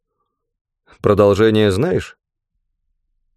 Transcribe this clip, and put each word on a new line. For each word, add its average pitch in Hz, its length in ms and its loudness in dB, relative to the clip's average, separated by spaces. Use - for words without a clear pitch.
Продолжение 104 680 2
знаешь? 147 460 -6